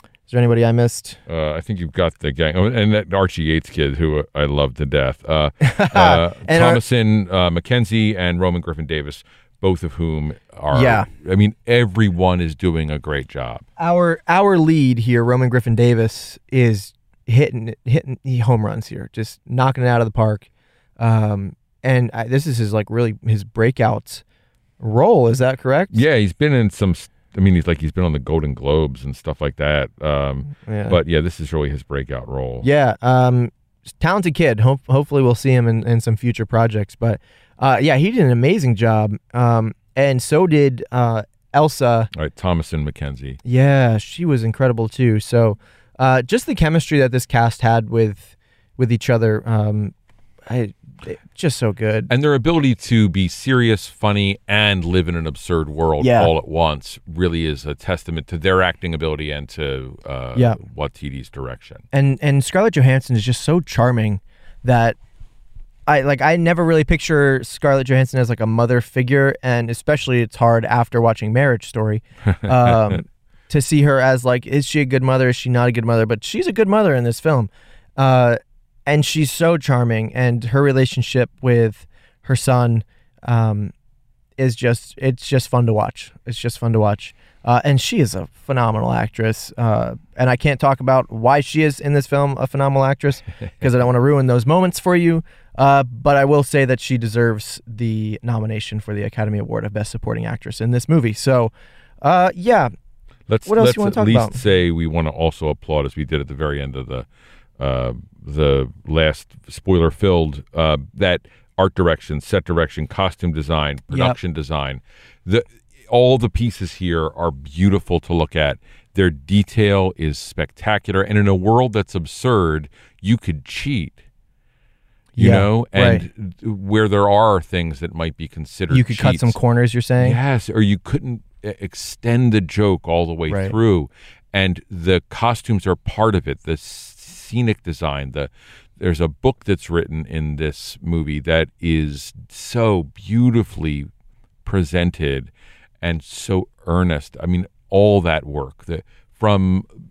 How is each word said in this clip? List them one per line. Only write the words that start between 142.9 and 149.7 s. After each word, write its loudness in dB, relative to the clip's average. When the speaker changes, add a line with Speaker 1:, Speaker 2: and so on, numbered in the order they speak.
Speaker 2:
presented -2
and -6
so -6
earnest. -2
I -8
mean, -2
all 4
that -2
work, -10
the, -8
from, 2